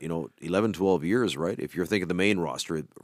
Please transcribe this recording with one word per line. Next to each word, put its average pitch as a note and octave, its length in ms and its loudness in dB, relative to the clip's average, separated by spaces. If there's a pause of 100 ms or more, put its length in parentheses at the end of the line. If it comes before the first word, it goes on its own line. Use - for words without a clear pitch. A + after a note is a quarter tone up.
you D#2+ 60 -8
know, E2 220 -4 (100)
eleven, F#2+ 320 2
twelve F2+ 320 2
years, G2 320 0
right? E2+ 240 -2
If D2 160 -8
you're F2 100 0
thinking F2+ 220 0
the F2 60 -2
main F#2+ 260 4
roster D#2 420 -4 (220)